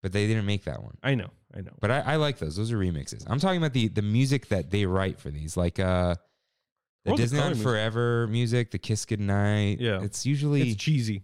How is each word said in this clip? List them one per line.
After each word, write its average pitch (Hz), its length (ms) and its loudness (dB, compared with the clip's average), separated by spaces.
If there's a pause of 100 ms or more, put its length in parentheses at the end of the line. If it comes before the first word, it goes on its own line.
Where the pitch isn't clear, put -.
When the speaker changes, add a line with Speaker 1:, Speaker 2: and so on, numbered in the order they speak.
Speaker 1:
But 95 100 -4
they 104 140 2
didn't 110 200 2
make 101 180 -2
that 71 180 -8
one. - 200 -16
Speaker 2:
I 135 120 2
know, 110 160 -4 (240)
I - 60 -12
know. 92 200 -12
Speaker 1:
But 104 100 2
I, 135 100 2
I 147 160 0
like 147 220 0
those. 78 180 -4
Those 110 160 -2
are 113 60 0
remixes. 82 500 -4
I'm 123 100 0
talking 185 200 2
about 160 160 0
the, 117 140 4
the 104 140 -2
music 123 460 2
that 85 220 0
they 101 160 2
write 95 340 0
for - 100 -10
these, 76 260 -8
like, 87 220 0
uh, 90 360 2 (920)
the - 80 0
Speaker 2:
World 285 80 2
of 120 100 2
Speaker 1:
Disneyland 139 80 -2
Speaker 2:
Color 143 120 0
music. 117 160 -2
Speaker 1:
Forever 117 640 0
music, 117 440 0
the 110 60 -4
Kiss - 260 -2
Goodnight. 101 760 0
Speaker 2:
Yeah. 107 220 0
Speaker 1:
It's 101 240 -4
usually 143 460 2
Speaker 2:
It's 104 100 -4
cheesy. 113 420 0